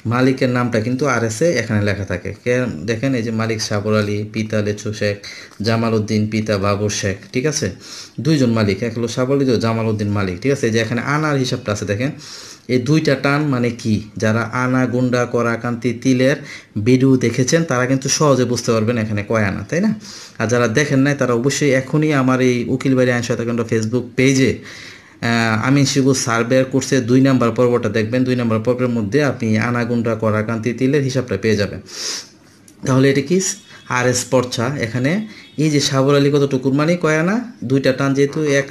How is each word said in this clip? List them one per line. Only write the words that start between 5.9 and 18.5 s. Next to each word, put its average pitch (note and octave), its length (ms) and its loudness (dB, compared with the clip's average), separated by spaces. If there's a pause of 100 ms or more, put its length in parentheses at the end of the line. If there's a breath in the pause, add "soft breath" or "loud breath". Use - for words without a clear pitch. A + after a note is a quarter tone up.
উদ্দিন, G#2+ 360 0
পিতা A2 280 0
বাবর G2+ 320 0
শেখ, G2 260 -2 (160)
ঠিক B2+ 140 0
আছে? D3 200 -2 (540 loud breath)
দুইজন C3 300 2
মালিক, G#2+ 320 2
এক A#2 120 -2
হলো A#2 140 -2
সাবর B2+ 280 -2
আলী, C#3 80 2 (160)
জামাল A2+ 280 0
উদ্দিন G#2+ 220 -2
মালিক, G2 300 -2
ঠিক C3+ 120 0
আছে? C3 140 -2
এই A2 80 0
যে A2+ 60 2
এখানে A#2 220 -2
আনার D3 340 0
হিসাবটা B2+ 360 -2
আছে, G#2 120 -6
দেখেন G#2 260 -2 (580 loud breath)
এই B2+ 100 2
দুইটা D3 360 2
টান C#3 340 0
মানে B2 220 0
কি? A2+ 240 -2 (220)
যারা A2 260 0 (100)
আনা, B2+ 340 0
গুন্ডা, B2 400 0
করাকান্তি, A#2 680 -2
তিলের C3 440 2 (420 loud breath)
ভিডিও B2+ 380 4
দেখেছেন, B2+ 480 2
তারা B2+ 220 0
কিন্তু C3+ 220 0
সহজে C3+ 360 2
বুঝতে A#2+ 280 -2